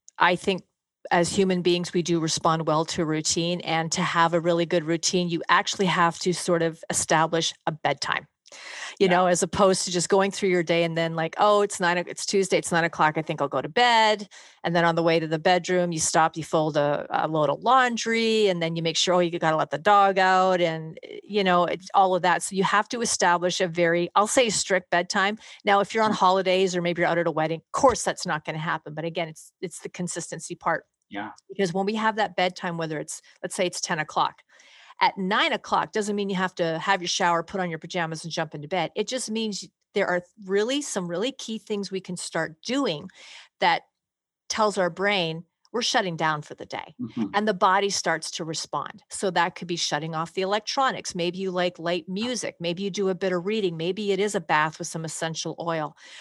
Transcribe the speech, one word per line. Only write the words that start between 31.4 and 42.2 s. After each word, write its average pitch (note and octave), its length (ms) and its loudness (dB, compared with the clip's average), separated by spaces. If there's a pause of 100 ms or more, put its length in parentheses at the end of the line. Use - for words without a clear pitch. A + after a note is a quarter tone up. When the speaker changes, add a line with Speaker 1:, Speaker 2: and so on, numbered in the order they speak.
Speaker 1:
Because F#3+ 260 -4
when G3 140 0
we A3 80 -2
have A3 220 -2
that F#3+ 180 -2
bedtime, F3+ 420 -2
whether D#3 220 -4
it's, - 240 -12 (180)
let's F#3 140 -10
say F#3+ 100 0
it's F3 160 -4
ten F3 160 -4
o'clock, - 460 -4 (580)
at F#3 160 2
nine A3+ 360 0
o'clock - 380 -2
doesn't G#3 240 -4
mean G3+ 140 -4
you G3 60 -4
have F3+ 200 -2
to E3 220 -2
have F#3+ 240 0
your E3+ 60 -6
shower, E3+ 340 0
put F#3+ 180 -8
on F3+ 120 -2
your D#3+ 80 -8
pajamas E3 440 -4
and D#3+ 80 -10
jump D#3+ 220 -4
into D3 140 -12
bed. F3 280 -2
It G#3 120 -2
just A#3+ 240 -6
means G#3+ 360 -4 (280)
there G3 100 2
are F3 160 0 (240)
really A3 380 0
some F3+ 240 -6
really F#3+ 240 -4
key A3 260 -10
things G3+ 320 -6
we F#3+ 100 -6
can F3+ 160 -10
start D#3+ 460 -6